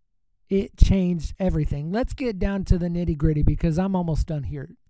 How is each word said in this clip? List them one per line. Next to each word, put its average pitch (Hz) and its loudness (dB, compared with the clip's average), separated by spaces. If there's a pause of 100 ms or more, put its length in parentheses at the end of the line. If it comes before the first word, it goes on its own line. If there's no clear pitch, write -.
(500)
it 196 -2
changed 180 4
everything. 160 -2
Let's 233 -2
get 233 -6
down 196 0
to 185 4
the 175 -2
nitty-gritty 160 0
because 156 2
I'm 190 0
almost 165 -2
done 151 -6
here. 139 -10 (140)